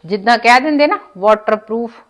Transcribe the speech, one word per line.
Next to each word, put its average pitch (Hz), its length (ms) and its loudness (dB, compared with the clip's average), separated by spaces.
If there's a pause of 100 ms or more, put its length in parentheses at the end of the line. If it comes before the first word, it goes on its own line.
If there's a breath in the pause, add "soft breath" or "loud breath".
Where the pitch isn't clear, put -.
ਜਿੱਦਾਂ 208 340 -2
ਕਹਿ 233 220 4
ਦਿੰਦੇ 294 260 0
ਨਾ, 311 120 -2 (200)
ਵਾਟਰਪ੍ਰੂਫ 214 720 -2 (180)